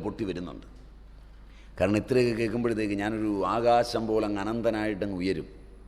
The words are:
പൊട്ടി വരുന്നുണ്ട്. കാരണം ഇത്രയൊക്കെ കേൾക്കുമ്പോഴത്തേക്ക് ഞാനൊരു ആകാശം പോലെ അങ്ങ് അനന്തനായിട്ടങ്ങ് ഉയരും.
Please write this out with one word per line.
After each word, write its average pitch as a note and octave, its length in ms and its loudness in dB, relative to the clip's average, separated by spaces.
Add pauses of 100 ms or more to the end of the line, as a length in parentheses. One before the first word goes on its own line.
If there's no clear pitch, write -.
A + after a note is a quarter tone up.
പൊട്ടി G#2 260 -4
വരുന്നുണ്ട്. E2+ 380 -8 (1120)
കാരണം G2+ 220 4
ഇത്രയൊക്കെ B2 380 4
കേൾക്കുമ്പോഴത്തേക്ക് A2 640 0
ഞാനൊരു G#2+ 300 0 (240)
ആകാശം A#2 540 4
പോലെ A2 200 4
അങ്ങ് G2+ 140 -2
അനന്തനായിട്ടങ്ങ് G#2+ 800 0
ഉയരും. F2 260 0 (400)